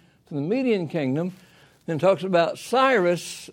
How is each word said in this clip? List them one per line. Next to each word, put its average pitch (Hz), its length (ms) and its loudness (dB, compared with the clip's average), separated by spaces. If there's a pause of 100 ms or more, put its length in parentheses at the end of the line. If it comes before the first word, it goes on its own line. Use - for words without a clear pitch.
(260)
from 160 100 -10
the 139 60 -2
Median 208 460 0
kingdom, 156 440 -2 (540)
then 160 140 -4
talks 180 240 2
about 170 340 2
Cyrus 220 960 0